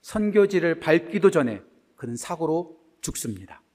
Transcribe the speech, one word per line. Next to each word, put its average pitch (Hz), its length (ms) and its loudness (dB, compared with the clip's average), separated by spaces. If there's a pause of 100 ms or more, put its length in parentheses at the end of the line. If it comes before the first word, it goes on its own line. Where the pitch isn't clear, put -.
선교지를 196 760 0
밟기도 170 500 4
전에 123 320 -2 (340)
그는 120 200 -8
사고로 165 600 -6 (240)
죽습니다. - 640 -12 (120)